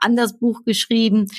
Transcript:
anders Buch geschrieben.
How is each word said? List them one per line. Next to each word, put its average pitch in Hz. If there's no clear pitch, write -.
anders 233
Buch 240
geschrieben. 220